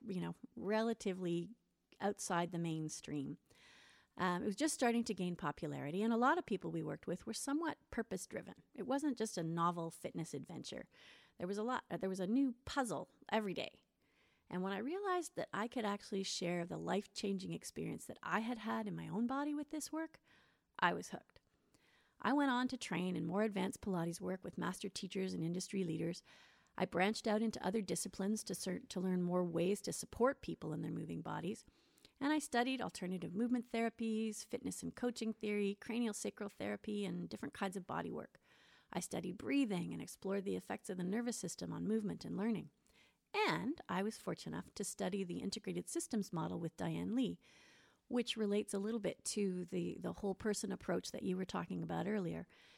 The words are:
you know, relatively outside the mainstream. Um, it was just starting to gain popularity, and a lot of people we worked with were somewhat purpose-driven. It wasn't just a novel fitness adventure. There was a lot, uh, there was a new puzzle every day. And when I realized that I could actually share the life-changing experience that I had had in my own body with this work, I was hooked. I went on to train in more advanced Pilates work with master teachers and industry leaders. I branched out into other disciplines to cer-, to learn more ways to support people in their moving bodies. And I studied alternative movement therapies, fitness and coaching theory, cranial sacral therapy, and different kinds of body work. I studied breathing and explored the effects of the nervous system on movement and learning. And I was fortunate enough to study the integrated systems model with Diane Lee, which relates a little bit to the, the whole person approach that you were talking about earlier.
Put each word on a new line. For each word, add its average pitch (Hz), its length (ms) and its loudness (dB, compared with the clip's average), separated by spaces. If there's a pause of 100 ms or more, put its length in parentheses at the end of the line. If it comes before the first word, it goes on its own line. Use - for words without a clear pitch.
you 185 140 -2
know, 170 140 -4 (200)
relatively 190 920 0 (500)
outside 180 520 0
the 175 80 -2
mainstream. 151 760 -2 (840)
Um, 180 240 2
it - 20 -2
was 202 100 2
just 302 180 2
starting 233 320 4
to 214 80 0
gain 180 220 0
popularity, 147 680 -2
and 226 100 4
a 226 40 4
lot 277 200 6
of 359 80 -2
people 185 240 -2
we 165 140 0
worked 156 240 -4
with 180 180 -2
were 226 80 -6
somewhat 302 440 0 (140)
purpose-driven. - 640 -4 (200)
It 240 100 -4
wasn't 277 320 2
just 214 200 0
a 170 60 0
novel 170 460 2
fitness - 440 -4
adventure. - 520 -8 (540)
There 180 80 -2
was 202 100 -2
a 214 60 0
lot, 247 260 0
uh, 175 80 -2
there 190 120 0
was 190 100 -2
a 180 80 0
new 254 260 4 (120)
puzzle 196 420 0 (240)
every 208 220 2
day. - 180 -4 (760)
And 185 140 0
when 196 100 0
I 196 60 0
realized 359 580 0
that - 160 -2
I 214 160 0
could 233 160 -2
actually 202 380 -2
share 175 420 0
the 170 120 -4
life-changing 185 760 0
experience 165 520 -4
that - 160 -10
I 180 200 2
had 233 160 -2
had 220 280 0
in 175 120 -4
my 165 100 -6
own 202 200 2
body 285 260 0
with 294 180 -4
this 302 220 -4
work, 320 260 -4 (580)
I 175 160 6
was 175 160 -4
hooked. - 300 -12 (840)
I 233 120 6
went 285 180 6
on 247 160 4
to 254 100 -2
train 180 380 0
in 170 100 0
more 185 180 4
advanced 196 360 2
Pilates 170 400 0
work 185 240 -2
with - 140 -6
master 185 320 -2
teachers 185 440 -2
and 175 80 0
industry 180 440 0
leaders. 170 360 0 (560)
I - 60 2
branched 196 440 2
out 214 140 4
into 226 240 0
other 208 160 4
disciplines 196 600 0
to 196 100 -4
cer-, 185 360 -2
to - 100 -4
learn 180 240 4
more 180 220 4
ways 175 360 2
to 196 120 -2
support - 480 2
people 160 320 -4
in 160 80 -2
their 165 100 -2
moving 165 300 -4
bodies. 165 420 -4 (560)
And 277 120 4
I 311 60 4
studied 254 440 2
alternative 180 520 -2
movement 240 400 2
therapies, 226 720 0
fitness - 380 -4
and - 100 -4
coaching 233 400 0
theory, 208 480 2
cranial 226 320 0
sacral 202 360 -4
therapy, 208 560 -2
and 175 220 -2
different - 280 -8
kinds 196 200 -2
of 185 120 -4
body 165 240 -2
work. - 260 -8 (560)
I - 60 -2
studied 180 400 -4
breathing 202 520 2
and 170 100 -6
explored 190 440 -4
the 190 100 0
effects 196 360 -6
of 180 60 -4
the 180 60 -2
nervous 226 340 0
system 165 360 -6
on 165 140 -2
movement 208 360 0
and 170 140 -4
learning. 202 300 0 (840)
And 190 300 0 (100)
I 185 140 0
was 220 140 -2
fortunate 165 360 -4
enough 170 220 -8
to 208 80 -4
study 190 400 -2
the 175 140 -4
integrated 185 520 -4
systems 226 420 -2
model 170 280 0
with 170 180 -4
Diane 175 380 0
Lee, 214 240 2 (680)
which 240 300 0
relates 208 360 2
a 202 60 0
little 220 200 0
bit 196 240 -2
to 185 480 2
the, 175 280 0
the 175 140 -2
whole 190 220 0
person 208 360 0
approach 185 400 0
that - 120 -6
you 185 140 2
were 190 80 -2
talking 175 360 -2
about 170 260 0
earlier. 175 380 -2 (320)